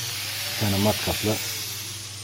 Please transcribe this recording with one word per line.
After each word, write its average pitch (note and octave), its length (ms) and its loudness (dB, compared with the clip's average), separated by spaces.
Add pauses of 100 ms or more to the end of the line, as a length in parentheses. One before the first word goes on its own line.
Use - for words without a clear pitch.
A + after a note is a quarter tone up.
(520)
bir - 80 -2
tane G2+ 240 4
matkapla G#2+ 520 4 (880)